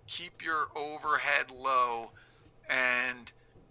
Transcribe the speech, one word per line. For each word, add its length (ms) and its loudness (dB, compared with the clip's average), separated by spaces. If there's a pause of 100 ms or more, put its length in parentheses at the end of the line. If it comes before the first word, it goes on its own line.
keep 380 -6
your 320 -2
overhead 720 0
low, 600 0 (560)
and 640 0 (380)